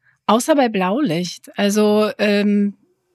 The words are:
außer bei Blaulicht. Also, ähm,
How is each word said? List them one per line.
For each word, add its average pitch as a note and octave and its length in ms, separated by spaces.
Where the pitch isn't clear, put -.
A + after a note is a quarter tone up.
außer B3 300
bei B3+ 140
Blaulicht. F#3 880
Also, G#3 600
ähm, G#3 600